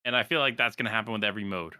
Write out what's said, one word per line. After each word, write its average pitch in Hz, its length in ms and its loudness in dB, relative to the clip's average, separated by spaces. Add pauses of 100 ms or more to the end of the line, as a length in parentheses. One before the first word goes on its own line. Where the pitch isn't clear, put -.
And 123 100 0
I 123 80 4
feel 165 160 0
like 135 180 2
that's 120 200 0
gonna 117 140 -2
happen 113 220 -2
with 107 120 -2
every 104 180 -2
mode, 90 380 -6